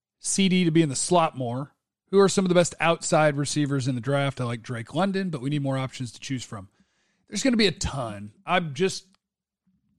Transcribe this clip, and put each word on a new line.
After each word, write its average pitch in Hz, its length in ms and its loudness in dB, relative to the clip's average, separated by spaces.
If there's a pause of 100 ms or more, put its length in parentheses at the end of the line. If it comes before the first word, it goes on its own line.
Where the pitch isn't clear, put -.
(200)
C 190 300 2
D 185 140 4
to 165 80 4
be 165 100 6
in 156 80 2
the 127 60 -6
slot 165 420 2
more. 127 380 -6 (340)
Who 196 100 4
are 196 100 6
some 196 160 2
of 185 40 0
the 175 60 2
best 175 240 4
outside 156 580 2
receivers 143 500 -2
in 135 60 0
the 123 80 -4
draft? 139 400 -2
I 123 40 -4
like 117 180 -6
Drake 117 320 -10
London, 190 340 -2
but 147 120 -6
we 139 100 -4
need 147 100 -2
more 135 160 -2
options 127 360 -6
to - 60 -20
choose 127 240 -6
from. 98 260 -14 (580)
There's 202 140 -6
gonna 247 160 2
be 214 80 4
a 180 60 2
ton. 104 640 -8 (120)
I'm 165 300 -2
just, 180 320 -4 (920)